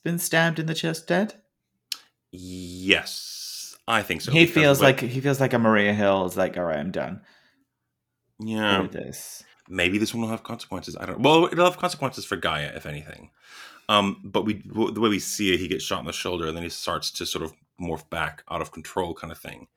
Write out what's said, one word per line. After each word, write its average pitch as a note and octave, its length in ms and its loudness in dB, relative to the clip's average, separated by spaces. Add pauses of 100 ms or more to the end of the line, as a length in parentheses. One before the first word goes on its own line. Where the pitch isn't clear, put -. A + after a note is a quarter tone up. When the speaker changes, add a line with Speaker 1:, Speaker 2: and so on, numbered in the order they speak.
Speaker 1:
been E3+ 140 -2
stabbed E3 400 2
in D#3+ 80 -2
the D#3+ 80 -2
chest D#3+ 320 -4
dead? F#3+ 280 0 (960)
Speaker 2:
Yes, F2+ 1500 -4 (100)
I A2+ 160 2
think F2 180 -4
so, B2 120 -6
Speaker 1:
He D#3+ 140 8
Speaker 2:
because - 80 2
Speaker 1:
feels D3 260 6
Speaker 2:
what D3 60 6
Speaker 1:
like, C3 140 6
he B2 200 -4
feels C3+ 200 2
like C3 120 2
a A#2+ 60 4
Maria G#2+ 360 4
Hill G2 320 4
is F2+ 100 -6
like, F#2 200 0
"All F2+ 80 -2
right, D#2+ 140 -2
I'm E2 120 -6
done F2 320 -6 (1160)
Speaker 2:
Yeah. G#2+ 440 2
Speaker 1:
with G2 100 -4
this." - 520 -12 (240)
Speaker 2:
Maybe F2+ 300 2
this G#2+ 140 -2
one A#2 100 -4
will A2 60 -4
have A2 140 -6
consequences. - 540 -12
I F#2 100 -10
don't, F#2 160 -6
well, D#3+ 240 8
it'll E3+ 180 4
have F3 140 2
consequences C3+ 480 -4
for G2+ 100 -4
Gaia, D2+ 400 -2
if - 100 -14
anything. D2 440 -12 (580)
Um, G2+ 360 4
but G2+ 200 0
we, G#2+ 100 0
w-, G2+ 380 -2
the G#2+ 80 -4
way A2+ 80 6
we G2+ 100 2
see F#2+ 360 0
it, D#2 60 2
he F2+ 80 -6
gets F2+ 160 -2
shot F#2 160 -4
in C2 60 -10
the E2+ 60 -8
shoulder F2+ 340 -4
and D#2+ 100 -4
then E2+ 80 -6
he F2 60 -6
starts - 420 -6
to - 140 -8
sort D#2+ 180 -6
of D#2 80 -8 (280)
morph E2 300 -6
back D#2 400 -6
out E2 100 -4
of D#2 120 -8
control E2+ 420 -6
kind D#2+ 180 -12
of - 60 -18
thing. - 380 -18